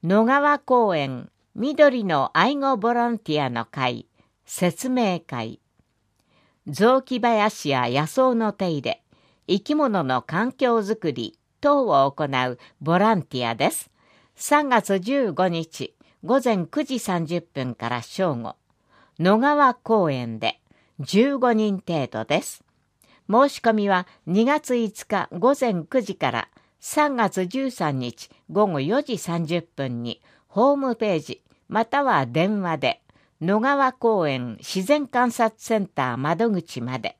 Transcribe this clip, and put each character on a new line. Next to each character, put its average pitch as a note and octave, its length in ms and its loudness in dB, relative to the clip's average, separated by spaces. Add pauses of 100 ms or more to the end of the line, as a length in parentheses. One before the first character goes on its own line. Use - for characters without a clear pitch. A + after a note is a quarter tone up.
野 G3 220 4
川 C#4+ 340 2
公 A#3 360 2
園 C3+ 360 -4 (240)
緑 C4 500 4
の D3+ 300 0
愛 G3+ 200 4
護 C#4 220 0
ボ A3+ 180 -2
ラ A#3+ 140 0
ン A#3 100 -4
テ - 140 -6
ィ D3 120 0
ア B2+ 60 -2
の A#2 140 -4
会、 B2 420 -4 (380)
説 - 460 -4
明 A3+ 280 0
会。 A2+ 400 -10 (1080)
雑 A#3 340 4
木 B3+ 160 -6
林 G#3+ 520 0
や B2+ 180 2
野 C3+ 180 0
草 C4 280 2
の A3 180 0
手 F#3 180 -4
入 D3 120 -4
れ、 - 200 -6 (460)
生 G3 140 2
き D4 120 -2
物 A#3 300 2
の B2+ 180 0
環 G#3+ 300 -2
境 A#3+ 260 2
づ G#3 160 -2
く F3 180 -4
り A#2 240 -8 (240)
等 C#4+ 280 2
を C#3 200 4
行 D3+ 180 -4
う B2+ 320 -2 (220)
ボ D#3+ 180 2
ラ G#3+ 160 4
ン F3 80 -2
テ - 160 -8
ィ A#2+ 100 -2
ア A#2 80 -4
で C#3+ 140 2
す。 - 200 -10 (460)
三 D4 320 0
月 G3+ 320 2
十 A#3 320 -2
五 F#3 160 0
日、 E3 460 -6 (300)
午 A#3+ 200 2
前 G3+ 220 0
九 D4 180 -4
時 C4 160 -6
三 F3 260 -4
十 E3+ 140 -4
分 B2+ 340 -8
か - 140 -6
ら A#2+ 140 -4
正 E3+ 340 -2
午、 A2+ 180 -10 (640)
野 F#3+ 200 4
川 C#4 360 4
公 F#3+ 380 0
園 A#2+ 260 -6
で - 220 -4 (400)
十 B3 380 2
五 A#3+ 140 2
人 G#3+ 320 0
程 D3 220 -2
度 A2 180 -6
で D3 180 0
す。 - 200 -16 (680)
申 B3 200 4
し - 100 -8
込 A#3 140 2
み G#3 160 0
は F#3 180 0 (200)
二 G3 180 2
月 C#4 320 0
五 A3+ 320 -4
日 F#3+ 240 -2
午 A#3 280 2
前 G3+ 220 0
九 B3 200 -2
時 G3 120 -6
か C#3 160 -2
ら A2+ 180 -6 (300)
三 D4 380 -2
月 F#3+ 320 0
十 C4 220 -4
三 D3+ 280 -4
日 A#2+ 320 -8 (180)
午 G3+ 200 2
後 E3 100 -2
四 F#3+ 240 0
時 B3 160 -6
三 E3+ 260 -4
十 E3 180 -2
分 B2 420 -8
に - 180 -8 (240)
ホ C4 280 2
ー - 20 -4
ム C4+ 180 -2
ペ G#3 220 0
ー D#3 40 0
ジ - 220 -14 (260)
ま G#3+ 160 0
た C#4 180 -2
は F3 240 2
電 F#3+ 360 0
話 E3 160 -4
で C3+ 240 -2 (380)
野 G3 200 0
川 C4+ 320 2
公 A3 340 0
園 B2 320 -4
自 - 240 -6
然 C#4+ 240 2
観 B3 240 0
察 A3+ 300 -2
セ A3 180 -2
ン G3 80 -2
タ B2+ 280 -4
ー - 20 -6
窓 E3 340 0
口 F3 300 -4
ま B2+ 180 -6
で。 - 220 -10